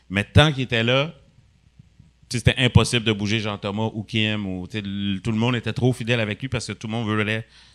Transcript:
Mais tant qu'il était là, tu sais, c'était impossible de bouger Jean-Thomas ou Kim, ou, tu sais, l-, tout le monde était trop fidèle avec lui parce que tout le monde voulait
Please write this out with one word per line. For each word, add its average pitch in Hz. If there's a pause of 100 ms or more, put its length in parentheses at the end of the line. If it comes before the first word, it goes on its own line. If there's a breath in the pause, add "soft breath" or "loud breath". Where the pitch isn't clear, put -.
Mais 98
tant 151
qu'il 131
était 113
là, 135 (1160)
tu 120
sais, 117
c'était 127
impossible 117
de 113
bouger 104
Jean-Thomas 104
ou 110
Kim, 107
ou, 92
tu 110
sais, 104
l-, 98
tout 117
le 110
monde 120
était 113
trop 127
fidèle 120
avec 104
lui 131
parce 117
que 110
tout 104
le 107
monde 117
voulait 107 (300 soft breath)